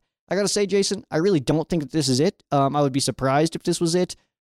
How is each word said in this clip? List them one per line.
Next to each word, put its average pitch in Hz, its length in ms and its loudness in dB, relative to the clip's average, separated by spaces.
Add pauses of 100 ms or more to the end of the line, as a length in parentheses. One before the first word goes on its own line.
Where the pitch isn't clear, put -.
(300)
I 175 60 -2
gotta 196 120 0
say, 202 180 0
Jason, 196 460 0
I 156 60 -2
really 175 220 2
don't 151 280 -2
think 165 160 -2
that 135 80 -12
this 147 180 -2
is 127 100 2
it. 175 320 0
Um, 139 240 2
I 147 60 2
would 139 120 2
be 139 60 0
surprised 135 560 0
if - 80 -10
this 175 180 -2
was 170 140 0
it. 180 200 -2 (320)